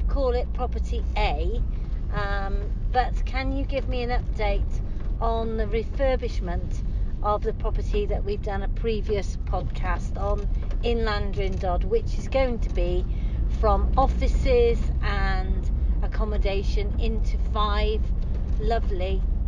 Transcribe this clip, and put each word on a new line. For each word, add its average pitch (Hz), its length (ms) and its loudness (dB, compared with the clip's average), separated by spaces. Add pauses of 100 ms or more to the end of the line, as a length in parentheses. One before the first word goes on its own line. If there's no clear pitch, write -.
call 170 220 0
it 160 240 -2
Property - 500 -2 (120)
A. 202 440 0 (540)
Um, 202 420 -2 (340)
but 247 220 2 (140)
can 262 260 -2
you 269 120 0
give - 240 -2
me 247 140 -2
an 233 80 -2
update - 720 0 (400)
on 226 380 0
the 220 80 0
refurbishment - 1160 -2 (400)
of 208 200 0
the 214 120 0
property 208 520 0
that - 180 -2
we've 202 180 -4
done 202 200 -2
a 202 60 -2
previous 208 760 -2
podcast 180 720 -2
on 208 300 0 (360)
in 233 140 2
Llandrindod, 196 840 0
which - 340 0
is - 100 -4
going 254 320 2
to - 100 0
be 180 340 2 (560)
from 202 380 4
offices 269 800 4 (240)
and 190 680 0 (320)
accommodation 208 960 0
into - 380 0 (160)
five 214 480 2 (600)
lovely 190 600 2 (280)